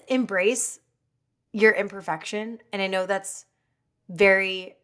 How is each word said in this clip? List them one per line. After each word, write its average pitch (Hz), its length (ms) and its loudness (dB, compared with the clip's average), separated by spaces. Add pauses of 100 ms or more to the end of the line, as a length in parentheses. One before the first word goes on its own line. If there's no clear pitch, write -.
embrace 214 720 -2 (760)
your 220 180 6
imperfection. 202 880 -6 (140)
And 202 80 -4
I 196 60 0
know 190 180 -2
that's 190 400 -4 (640)
very 190 760 2